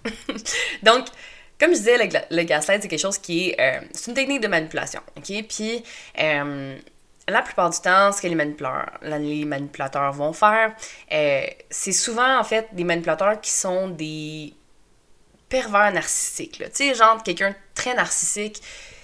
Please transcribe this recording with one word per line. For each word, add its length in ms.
<laughs> 440
Donc, 240
comme 120
je 60
disais, 200
le 80
gla-, 240
le 140
gaslight, 380
c'est 60
quelque 120
chose 180
qui 320
est, 100
euh, 220
c'est 180
une 40
technique 260
de 60
manipulation, 540
ok ? 320
Puis... 340
Euh, 580
la 140
plupart 280
du 100
temps, 320
ce 100
que 60
les 80
manipuleurs, 560
la, 160
les 280
manipulateurs 680
vont 200
faire, 420
euh, 300
c'est 220
souvent, 480
en 40
fait, 300
des 100
manipulateurs 580
qui 100
sont 380
des 640
pervers 420
narcissiques, 680
là. 100
Tu 180
sais, 80
genre, 280
quelqu'un 280
de 40
très 200
narcissique 680